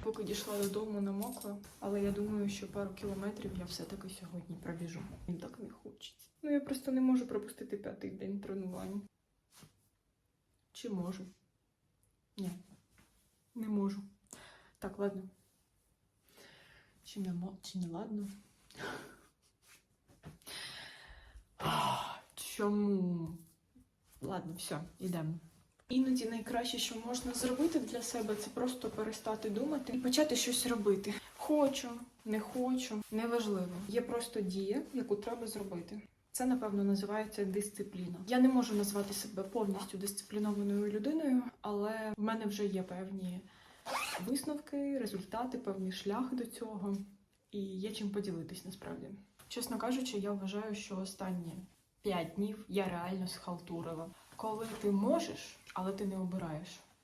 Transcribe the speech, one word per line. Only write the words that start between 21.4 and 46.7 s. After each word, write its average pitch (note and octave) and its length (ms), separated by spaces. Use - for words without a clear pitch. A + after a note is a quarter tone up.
А, - 400
чому? G3 960
Ладно, F3 380
все, - 220
йдемо. E3+ 360
Іноді B3+ 380
найкраще, A#3 520
що A#3 160
можна B3 280
зробити C#4 440
для A#3+ 240
себе, G#3+ 320
це - 160
просто B3 400
перестати G#3+ 600
думати B3+ 420
і B3+ 60
почати C4 380
щось B3 300
робити. G3+ 480
Хочу, C4+ 520
не G#3+ 160
хочу, B3 680
неважливо. G#3+ 640
Є A3+ 120
просто A#3 400
дія, G3 420
яку B3 240
треба A3+ 300
зробити. G3+ 560
Це, B3+ 140
напевно, G#3+ 380
називається G3+ 600
дисципліна. F#3 840
Я B3 140
не C4 80
можу A#3 260
назвати G3+ 400
себе - 280
повністю G3 560
дисциплінованою G3+ 920
людиною, C4 500
але G#3+ 560
в G#3 60
мене A3 220
вже G3+ 220
є F#3 160
певні F#3 580
висновки, C#4+ 720
результати, A3 600
певний F#3+ 340
шлях B3 420
до A#3+ 100
цього. G3+ 520